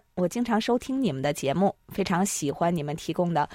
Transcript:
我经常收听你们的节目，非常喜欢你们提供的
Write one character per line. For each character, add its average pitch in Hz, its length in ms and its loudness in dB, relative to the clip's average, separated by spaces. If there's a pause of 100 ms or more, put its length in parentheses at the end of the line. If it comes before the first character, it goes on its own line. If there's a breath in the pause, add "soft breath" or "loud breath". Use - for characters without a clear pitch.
(140)
我 180 140 2
经 240 160 -2
常 220 160 2
收 240 180 2
听 262 240 -4
你 202 80 2
们 135 120 -4
的 147 100 2
节 139 220 0
目， 190 200 4 (140)
非 - 160 -2
常 185 220 2
喜 139 260 -2
欢 170 220 2
你 160 80 -2
们 147 120 -4
提 160 200 -6
供 175 180 0
的 147 220 0